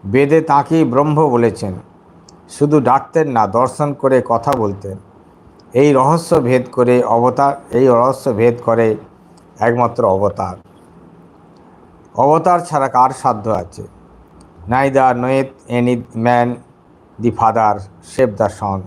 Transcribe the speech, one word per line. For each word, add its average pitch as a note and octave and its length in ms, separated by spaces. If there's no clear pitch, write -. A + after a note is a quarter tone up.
বেদে C#3+ 360
তাকেই D#3 420
ব্রহ্ম D3 460
বলেছেন। A2+ 440
শুধু D3 300
ডাকতেন C#3 480
না, A2+ 200
দর্শন B2+ 460
করে C3 320
কথা A#2 320
বলতেন। G2 400
এই C#3+ 200
রহস্য D3 460
ভেদ B2+ 220
করে B2 320
অবতার, B2 500
এই B2+ 160
রহস্য B2 460
ভেদ A#2 220
করে A2+ 300
একমাত্র A#2+ 460
অবতার। F#2+ 500
অবতার E3 440
ছাড়া D3+ 280
কার B2+ 220
সাধ্য A2+ 400
আছে? F#2+ 340
Neither C3 480
knoweth C3 540
any B2 260
man A#2+ 300
the A#2 100
Father G#2+ 480
save B2 140
the G2+ 180
Son। G2 260